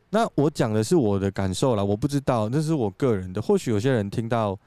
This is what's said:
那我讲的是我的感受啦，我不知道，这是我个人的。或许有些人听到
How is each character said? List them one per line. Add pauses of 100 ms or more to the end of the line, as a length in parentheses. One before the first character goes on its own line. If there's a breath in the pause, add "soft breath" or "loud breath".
(100)
那
我
讲
的
是
我
的
感
受
啦，
我
不
知
道，
这
是
我
个
人
的。
或
许
有
些
人
听
到